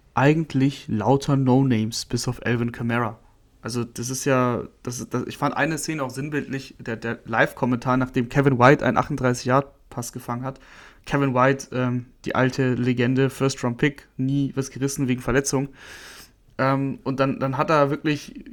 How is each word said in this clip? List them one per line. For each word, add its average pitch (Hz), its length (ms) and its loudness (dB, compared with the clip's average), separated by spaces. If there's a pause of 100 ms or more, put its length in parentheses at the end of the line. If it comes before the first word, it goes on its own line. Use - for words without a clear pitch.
(140)
eigentlich 139 720 2
lauter 110 500 2
No-Names, 127 680 2
bis - 240 -4
auf - 180 -6
Alvin 117 240 0
Kamara. 117 480 -2 (420)
Also 120 220 -4
das 117 260 -8
ist 131 160 -6
ja, 123 440 0 (160)
das, 120 240 -8
das, 123 180 -4
ich - 100 -10
fand 143 200 -2
eine 156 220 0
Szene 156 260 -6
auch 127 60 -6
sinnbildlich, 135 680 -8
der, 120 160 -8
der 117 300 -6
Live-Kommentar, 127 720 0
nachdem 127 320 0
Kevin 139 320 4
White 135 260 6
einen 123 120 2
achtunddreißig 127 480 0
Yard 131 200 4 (240)
Pass - 220 -8
gefangen 123 320 -8
hat. 131 160 -10 (460)
Kevin 139 280 2
White, 131 380 4
ähm, 123 340 -2 (180)
die - 120 -2
alte 127 380 2
Legende, 123 540 2
First-Round-Pick, 131 800 -2 (100)
nie 135 380 -2
was 135 160 -4
gerissen 139 380 -4
wegen 123 120 0
Verletzung. 135 500 0 (840)
Ähm, 135 460 0
und 131 160 -4
dann, 135 220 0
dann 135 180 -2
hat 151 120 0
er 143 200 4
wirklich - 640 -4